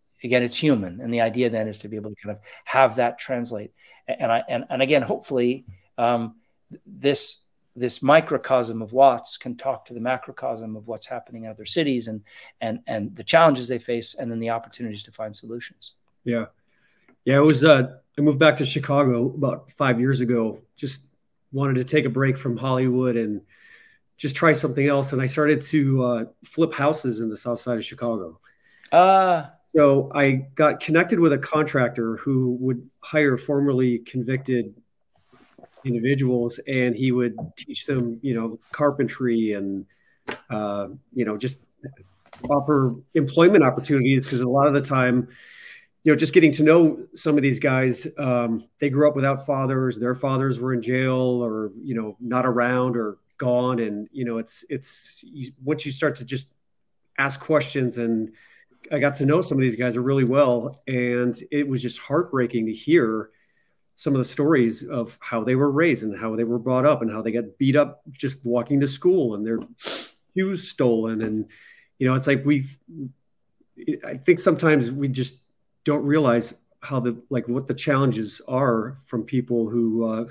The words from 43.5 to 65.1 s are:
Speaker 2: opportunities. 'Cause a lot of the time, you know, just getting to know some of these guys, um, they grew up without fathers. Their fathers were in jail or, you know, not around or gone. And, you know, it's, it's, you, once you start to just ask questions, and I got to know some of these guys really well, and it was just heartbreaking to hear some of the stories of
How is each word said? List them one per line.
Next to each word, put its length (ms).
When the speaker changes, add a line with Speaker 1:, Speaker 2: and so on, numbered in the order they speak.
Speaker 2:
opportunities. 640
'Cause 140
a 80
lot 180
of 60
the 80
time, 480
you 80
know, 60
just 160
getting 200
to 100
know 520
some 220
of 60
these 180
guys, 460
um, 480
they 100
grew 180
up 80
without 300
fathers. 540
Their 160
fathers 440
were 140
in 80
jail 340
or, 580
you 120
know, 260
not 260
around 500
or 220
gone. 440
And, 320
you 120
know, 140
it's, 320
it's, 560
you, 260
once 220
you 80
start 240
to 80
just 240
ask 200
questions, 600
and 340
I 100
got 160
to 100
know 140
some 180
of 40
these 140
guys 220
really 260
well, 600
and 500
it 180
was 140
just 160
heartbreaking 680
to 60
hear 580
some 180
of 40
the 60
stories 600
of 360